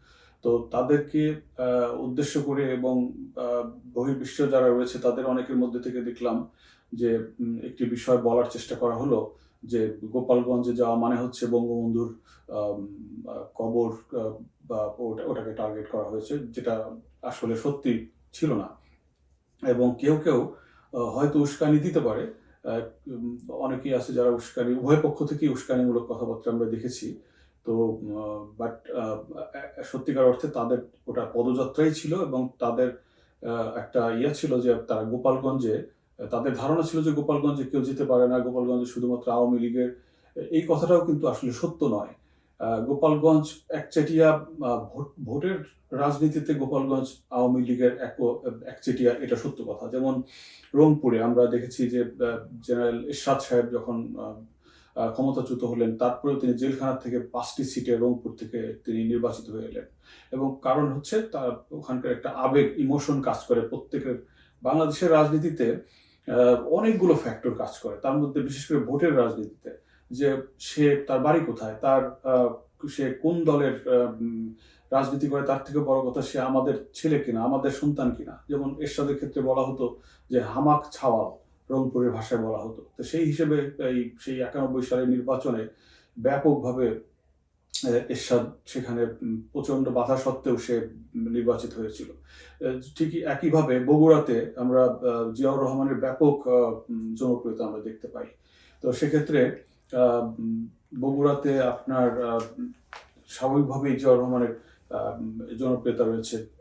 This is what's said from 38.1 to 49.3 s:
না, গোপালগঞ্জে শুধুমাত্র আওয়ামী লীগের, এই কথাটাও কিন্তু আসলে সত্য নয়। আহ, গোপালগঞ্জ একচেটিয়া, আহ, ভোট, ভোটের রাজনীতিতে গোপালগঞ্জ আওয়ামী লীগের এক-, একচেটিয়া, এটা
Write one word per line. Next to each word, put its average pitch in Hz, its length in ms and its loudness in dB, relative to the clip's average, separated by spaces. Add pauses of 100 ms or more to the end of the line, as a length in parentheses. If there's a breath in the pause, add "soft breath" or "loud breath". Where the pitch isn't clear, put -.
না, 127 120 2
গোপালগঞ্জে 123 460 -2
শুধুমাত্র 123 460 -2
আওয়ামী 123 280 4
লীগের, 123 420 -2 (340 soft breath)
এই 156 320 0
কথাটাও 170 380 4
কিন্তু 151 220 0
আসলে 127 240 -2
সত্য - 340 -4
নয়। 107 280 -2 (460)
আহ, 113 260 -2
গোপালগঞ্জ 151 600 4 (240)
একচেটিয়া, 156 640 4
আহ, 127 640 -2
ভোট, 143 140 -10 (160)
ভোটের 151 580 -6 (100)
রাজনীতিতে 147 640 0
গোপালগঞ্জ 135 540 0 (220)
আওয়ামী 127 360 2
লীগের 123 320 2
এক-, 120 540 -2 (140)
একচেটিয়া, 123 480 0
এটা 117 220 -2